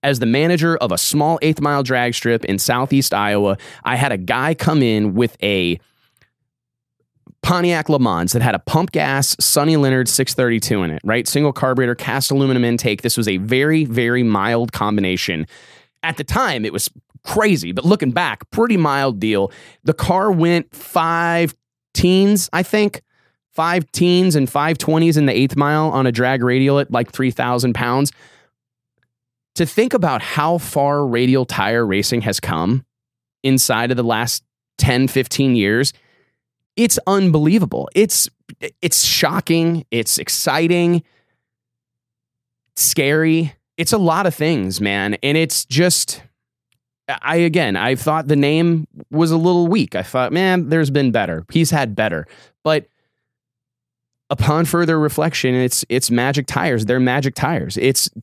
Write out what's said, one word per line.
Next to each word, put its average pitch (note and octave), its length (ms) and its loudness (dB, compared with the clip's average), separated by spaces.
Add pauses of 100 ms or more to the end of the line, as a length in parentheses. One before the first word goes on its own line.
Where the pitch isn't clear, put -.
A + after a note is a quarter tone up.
as C3+ 160 0
the B2+ 60 0
manager D#3+ 500 2
of A2+ 160 -2
a E2+ 60 -2
small D#3 440 0
eighth D#3 180 0
mile C#3+ 220 0
drag B2 320 0
strip A#2 300 -2
in G2 160 -2
Southeast C3+ 520 0
Iowa, G2+ 460 0 (240)
I B2 140 -2
had C3 160 0
a G2+ 60 -2
guy A#2+ 360 -2
come D#3 260 2
in G#2+ 340 2
with A#2 280 0
a F2+ 380 0 (1600)
Pontiac F3 480 0
Le D3 120 2
Mans F#2 320 0
that A#2+ 100 2
had A2+ 140 2
a - 20 -4
pump E3+ 320 -2
gas C#3 480 -2
Sonny D#3 380 2
Leonard C3 320 2
six - 260 -2
thirty-two A#2 480 0
in E2 80 -2
it, D#2 140 -8
right? A#2+ 240 -2
Single D3 240 0
carburetor, B2+ 420 0
cast C3 380 -4
aluminum C3+ 320 2
intake. A#2 380 -2
This A#2 140 -2
was A2 120 -2
a F#2+ 80 0
very, C#3 480 0
very A#2+ 400 0
mild A2+ 480 0
combination. F#2+ 760 -2 (560)
At E3 140 -6
the C#3+ 80 -8
time, E3 400 -2
it A2 80 -6
was - 160 -6 (340)
crazy, E3 500 0
but G2 120 -6
looking D#3+ 280 2
back, D3 380 -4
pretty A3+ 260 0
mild C#3 440 0
deal. G2 320 -2 (320)
The D#3 100 0
car F#3+ 380 0
went E3+ 420 0
five E3+ 800 0 (380)
teens, F#3+ 600 2
I F3 100 0
think, G#3 400 -2 (500)
five E3+ 400 -2
teens F3 440 2
and C3+ 140 0
five D3+ 260 0
twenties E3 400 2
in D3+ 100 4
the C3 60 2
eighth B2+ 240 2
mile D3+ 340 2
on C3 160 2
a B2 60 2
drag B2 300 0
radial C3+ 380 2
at, C3+ 100 -4
like, A#2+ 220 -2
three C3 180 -2
thousand B2 440 -2
pounds. B2 380 0 (1400)
To E3+ 100 0
think A3+ 300 0
about D#3 280 0
how D#3+ 360 -2
far C#3+ 480 -2
radial B2+ 400 2
tire A2+ 400 0
racing G2+ 360 0
has G#2 180 -2
come F#2 440 -2 (600)
inside B2 480 0
of B2 40 0
the B2 80 0
last A#2 400 -2 (320)
ten, B2+ 320 2
fifteen C3 480 0
years, A2 360 0 (840)
it's A3+ 320 2
unbelievable. E3+ 840 2
It's, - 360 2 (520)
it's - 240 0
shocking. E3 840 0
It's A2+ 260 -2
exciting. E3+ 840 0 (1700)
Scary. D#3+ 760 2 (240)
It's E3 160 -2
a A3 60 2
lot F3+ 280 2
of E3 80 0
things, G#2 460 -2
man. G2+ 340 -2 (100)
And C#3+ 120 2
it's D#3+ 280 0
just, - 580 0 (880)
I, C#3 280 -4
again, D#3+ 400 0
I A#2+ 200 0
thought D3+ 320 -2
the D3+ 80 4
name D#3 500 2 (240)
was D#3+ 220 0
a E3 40 2
little F3 300 2
weak. E3+ 300 0
I F#2 80 -4
thought, B2+ 280 -2
"Man, F3+ 360 0
there's D#3 220 2
been C3+ 200 2
better. F2 400 -2
He's D#3+ 220 2
had B2 240 -2
better." E2+ 320 -2 (340)
But D#3 240 0 (1400)
upon D3+ 340 0
further E3 360 0
reflection, D3+ 560 0
it's, B2+ 320 -2
it's B2 240 0
magic C3 340 0
tires. B2+ 400 -2
They're B2+ 140 0
magic B2+ 340 0
tires. A2 420 -4
It's - 320 0 (140)